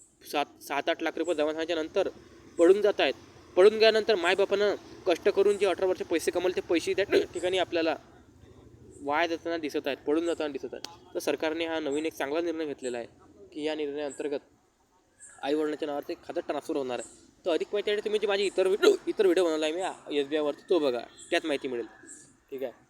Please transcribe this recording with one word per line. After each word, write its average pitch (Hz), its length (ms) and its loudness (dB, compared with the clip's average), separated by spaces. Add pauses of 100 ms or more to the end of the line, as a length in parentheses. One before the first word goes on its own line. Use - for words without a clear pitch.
(320)
सात, 143 320 -4
सात 143 260 -4
आठ 160 140 0
लाख 247 140 -2
रुपये 165 180 0
जमा 151 160 0
झाल्याच्या 160 240 -4
नंतर 160 340 -2 (480)
पडून 185 240 8
जात 202 180 2
आहेत. 147 140 2 (440)
पडून 202 160 10
गेल्यानंतर 220 420 4
मायबापानं 190 600 2 (320)
कष्ट 175 220 2
करून 196 280 4
जे 202 80 0
अठरा 185 220 0
वर्ष 185 140 0
पैसे 175 300 -2
कमवले 180 240 0
ते 196 60 -4
पैसे 180 320 0
त्या 190 120 0 (280)
ठिकाणी 185 240 -2
आपल्याला 165 380 0 (1080)
वाया 151 260 0
जाताना 165 300 -4
दिसत 151 300 -6
आहेत, 131 100 -4
पडून 160 280 -2
जाताना 156 260 -4
दिसत 131 220 -10
आहेत. - 400 -16
तर 175 60 -4
सरकारने 160 460 -4
हा 165 140 -4
नवीन 151 260 -2
एक 160 80 -6
चांगला 151 280 -4
निर्णय 160 240 -4
घेतलेला 127 320 -8
आहे - 560 -16
की 147 100 -10
या 156 120 -2
निर्णयाअंतर्गत 143 640 -6 (1040)
आईवडिलांच्या 151 440 -2
नावावरती 147 280 -6 (100)
खातं 151 180 -6
ट्रान्सफर 151 340 -4
होणार 127 240 -4
आहे. - 240 -16 (220)
तर 180 60 0
अधिक 160 220 0
माहितीसाठी 208 280 -2
तुम्ही 214 180 0
जी 208 80 -2
माझी 202 180 0
इतर 185 220 2
व्हिडिओ, - 260 6 (140)
इतर 226 180 2
व्हिडिओ 180 200 4
बनवला 156 200 0
आहे 156 100 -2
मी 160 440 -6
एसबीआयवरती, 143 500 -2
तो 180 100 4
बघा, 127 260 0 (240)
त्यात 170 160 0
माहिती 143 220 -2
मिळेल, 117 200 -6 (640)
ठीक 135 120 -8
आहे. 120 80 -6 (180)